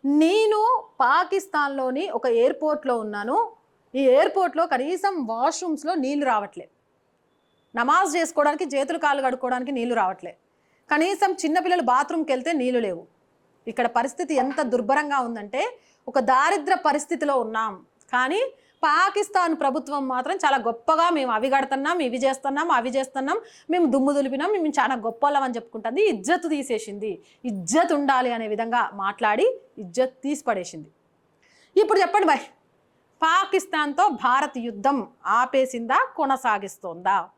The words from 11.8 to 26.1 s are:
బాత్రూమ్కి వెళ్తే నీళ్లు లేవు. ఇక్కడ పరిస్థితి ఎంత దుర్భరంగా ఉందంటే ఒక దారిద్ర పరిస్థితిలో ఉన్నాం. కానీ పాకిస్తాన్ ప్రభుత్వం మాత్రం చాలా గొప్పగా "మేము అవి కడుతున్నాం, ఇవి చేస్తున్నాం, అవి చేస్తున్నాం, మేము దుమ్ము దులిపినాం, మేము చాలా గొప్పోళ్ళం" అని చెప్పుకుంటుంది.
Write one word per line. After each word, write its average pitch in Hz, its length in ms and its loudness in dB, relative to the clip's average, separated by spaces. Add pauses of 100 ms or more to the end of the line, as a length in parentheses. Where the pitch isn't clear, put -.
బాత్రూమ్కి 285 420 0
వెళ్తే 262 280 -2
నీళ్లు 247 260 0
లేవు. 170 160 -6 (640)
ఇక్కడ 233 200 -2 (100)
పరిస్థితి 269 360 -2 (100)
ఎంత 277 180 -2 (120)
దుర్భరంగా 277 540 0
ఉందంటే 226 340 -6 (460)
ఒక 269 120 0 (120)
దారిద్ర 302 420 2 (140)
పరిస్థితిలో 294 480 -2 (100)
ఉన్నాం. 220 280 -4 (400)
కానీ 262 280 0 (420)
పాకిస్తాన్ 359 800 2
ప్రభుత్వం 277 400 -2 (120)
మాత్రం 269 300 -2
చాలా 277 220 4
గొప్పగా 311 400 2 (120)
"మేము 262 140 -2
అవి 220 220 0
కడుతున్నాం, 269 440 0 (100)
ఇవి 247 160 -4
చేస్తున్నాం, 269 440 0 (100)
అవి 240 180 0
చేస్తున్నాం, 269 420 -2 (340)
మేము 349 220 4
దుమ్ము 277 240 2
దులిపినాం, 277 380 -2
మేము 311 240 -2
చాలా 254 160 2 (100)
గొప్పోళ్ళం" 277 400 0
అని 247 120 -4
చెప్పుకుంటుంది. 226 440 -4 (120)